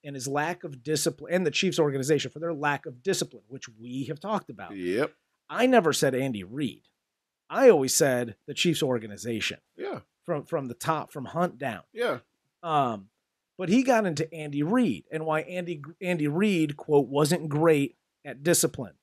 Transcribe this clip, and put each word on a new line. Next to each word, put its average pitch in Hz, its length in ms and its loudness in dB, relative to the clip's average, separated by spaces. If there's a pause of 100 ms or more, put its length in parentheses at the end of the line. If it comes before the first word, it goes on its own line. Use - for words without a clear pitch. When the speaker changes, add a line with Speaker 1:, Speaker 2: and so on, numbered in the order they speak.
Speaker 1:
and 143 100 -12
his 131 140 -8
lack 151 360 -4
of 135 180 -14
discipline, 151 500 -2
and 180 140 2
the 147 40 2
Chiefs 180 280 0
organization 139 520 2
for 151 100 -16
their 170 120 -4
lack 143 320 -2
of 123 180 -14
discipline, 180 460 -4
which 123 220 -14
we 120 340 -8
have 143 160 -8
talked 202 300 -4
about. 95 260 -14
Speaker 2:
Yep. 95 360 -2 (360)
Speaker 1:
I 190 180 0
never 202 280 4
said 135 200 2
Andy 127 300 -4
Reid. 127 380 -6 (680)
I 240 220 8
always 139 240 4
said 123 420 2 (100)
the 143 80 -10
Chiefs 170 280 0
organization. 110 760 -4 (180)
Speaker 2:
Yeah. 381 220 -8 (240)
Speaker 1:
From, 160 200 -4
from 143 240 -4
the 117 60 -8
top, 156 360 -4
from 139 140 -10
Hunt 165 320 -2
down. 120 260 -6 (100)
Speaker 2:
Yeah. 214 260 -4 (440)
Speaker 1:
Um, 127 460 0 (480)
but 185 120 -4
he 247 160 4
got 233 200 4
into 156 300 -2
Andy 147 300 -4
Reid 180 480 0
and 156 120 -6
why 156 180 -2
Andy, 175 380 -8 (200)
Andy 175 260 0
Reid, 160 500 2
quote, 143 300 4
"wasn't 147 420 2
great 151 460 4 (300)
at 135 180 -14
discipline." 147 600 0